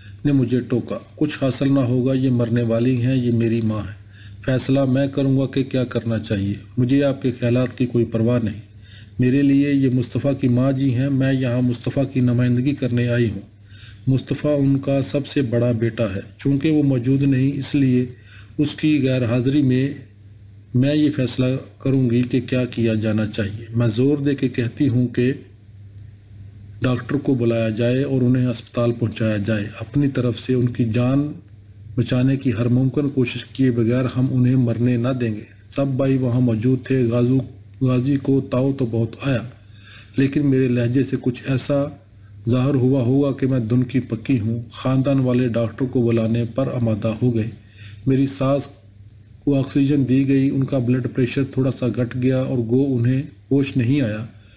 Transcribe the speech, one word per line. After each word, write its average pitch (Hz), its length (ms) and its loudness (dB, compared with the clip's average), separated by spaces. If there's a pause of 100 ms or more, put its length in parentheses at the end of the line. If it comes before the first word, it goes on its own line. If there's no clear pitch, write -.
(260)
ने 143 60 2
मुझे 127 300 2
टोका, 110 340 -4 (220)
"कुछ 151 260 -2
हासिल 135 280 0
ना 139 120 4
होगा, 127 300 2
ये 131 160 2
मरने 120 320 2
वाली 117 360 2
हैं, 123 180 2
ये 123 160 0
मेरी 113 300 2
माँ 107 220 -2
है। 92 120 -12 (500)
फैसला 135 400 0
मैं 135 240 2
करूँगा 135 360 0
कि 131 180 -2
क्या 127 200 -2
करना 117 340 -4
चाहिए। 101 420 -4 (200)
मुझे 131 220 2
आपके 135 300 0
ख्यालात 123 400 0
की - 140 -2
कोई 120 200 0
परवाह 117 340 0
नहीं। 110 220 -4 (600)
मेरे 127 200 2
लिए 139 300 4
ये 135 180 2
मुस्तफ़ा 127 440 0
की - 140 -2
माँ 123 240 2
जी 135 200 0
हैं। 131 180 0
मैं 135 240 0
यहाँ 127 280 0
मुस्तफ़ा 123 420 -2
की - 180 -2
नुमाइंदगी 123 520 2
करने 120 340 -2
आई 120 200 2
हूँ। 98 160 -6 (680)
मुस्तफ़ा 139 420 0
उनका 139 500 2
सबसे 139 400 -2
बड़ा 120 320 0
बेटा 110 420 -2
है। 98 80 -6 (160)
चूँकि 139 320 0
वो 151 120 4
मौजूद 135 400 2
नहीं, 135 300 2
इसलिए 127 640 0 (440)
उसकी 151 400 2
गैर 127 240 2
हाज़िरी 127 380 2
में 131 520 0 (600)
मैं 135 200 4
ये 151 140 4
फैसला 127 460 -2
करूँगी 131 680 0
कि 123 180 0
क्या 127 240 -2
किया 113 300 0
जाना 110 300 0
चाहिए। 104 500 -6
मैं 117 140 2
ज़ोर 131 300 2
दे 139 160 0
के 139 140 -2
कहती 123 360 -2
हूँ 123 220 2
कि 123 240 0 (1500)
डॉक्टर 127 340 -2
को 135 180 0
बुलाया 117 340 0
जाए 120 340 0
और 135 200 0
उन्हें 127 240 4
अस्पताल 120 440 -2
पहुँचाया 110 460 -2
जाए। 101 320 -2 (120)
अपनी 143 260 0
तरफ 127 280 -2
से - 200 -2
उनकी 120 300 0
जान 127 500 0 (640)
बचाने 127 400 2
की 131 140 -2
हर 113 160 -2
मुमकिन 131 420 2
कोशिश 123 340 -2 (120)
किए 131 160 2
बगैर 120 340 0
हम 127 240 0
उन्हें 127 260 2
मरने 120 420 2
ना 123 160 0
देंगे।" 113 320 -4 (240)
सब 139 280 -2
भाई 135 200 2
वहाँ 127 240 0
मौजूद 123 480 2
थे। 131 180 2
गाजू, 120 320 2 (440)
गाजी 127 340 2
को 135 240 2
ताव 135 320 -2
तो 135 120 -2
बहुत 113 320 -2 (100)
आया, 127 180 -2 (760)
लेकिन 139 260 2
मेरे 131 220 2
लहजे 120 360 2
से 123 140 -4
कुछ 123 300 -4
ऐसा 135 340 0 (680)
ज़ाहिर 127 280 2
हुआ 131 280 2
होगा 139 280 2
कि 131 160 -2
मैं 123 200 0
धुन 123 160 2
की 123 160 -2
पक्की 120 380 -2
हूँ। 113 260 -2 (100)
ख़ानदान 131 460 0
वाले 127 300 2
डॉक्टर 117 360 -2
को 127 160 0
बुलाने 117 440 2
पर 131 240 -4
आमादा 113 400 -2
हो 120 220 0
गए। 113 200 -2 (560)
मेरी 135 200 2
सास 135 420 -2 (760)
को 143 140 2
oxygen 139 460 2
दी 131 180 2
गई। 135 260 2
उनका 139 300 -2
blood 123 280 0
pressure 135 380 0 (120)
थोड़ा 131 140 0
सा 123 160 -4
घट 120 300 -2
गया 127 200 0
और 131 240 -2
गो 117 160 0
उन्हें 131 460 2 (280)
होश 135 260 0
नहीं 131 240 2
आया, 110 260 -4 (300)